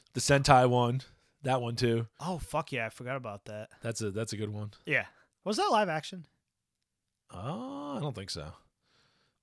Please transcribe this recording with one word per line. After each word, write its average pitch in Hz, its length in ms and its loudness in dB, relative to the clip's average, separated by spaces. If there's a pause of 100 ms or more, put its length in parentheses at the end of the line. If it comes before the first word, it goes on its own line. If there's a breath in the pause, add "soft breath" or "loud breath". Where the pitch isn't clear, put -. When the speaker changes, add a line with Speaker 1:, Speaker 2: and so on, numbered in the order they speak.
(140)
Speaker 1:
The 127 80 -4
Sentai 135 480 8
one. 123 320 4 (400)
That 131 180 2
one, 117 160 -2
too. 117 320 2 (120)
Speaker 2:
Oh, 175 180 -6
fuck 143 340 -6
yeah. 120 140 -2
I 110 40 -6
forgot 127 280 -8
about 110 280 -10
that. 107 240 -10 (120)
Speaker 1:
That's 113 200 -4
a, 107 100 -2
that's 110 200 -4
a 110 60 -6
good 107 160 -4
one. 104 180 -8 (140)
Speaker 2:
Yeah. 127 200 0 (380)
Was 208 140 -2
that 392 140 2
live 214 180 4
action? 156 380 -6 (1040)
Speaker 1:
Oh, 254 640 -8
I - 20 -6
don't 147 160 -4
think 95 140 -10
so. 76 220 -8 (920)